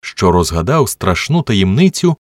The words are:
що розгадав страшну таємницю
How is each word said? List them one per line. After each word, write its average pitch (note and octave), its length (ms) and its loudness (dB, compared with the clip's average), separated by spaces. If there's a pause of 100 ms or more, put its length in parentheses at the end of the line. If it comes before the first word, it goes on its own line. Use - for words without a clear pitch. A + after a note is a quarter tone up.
що - 320 -2
розгадав F2 560 0
страшну C3+ 540 -2
таємницю A#2+ 800 0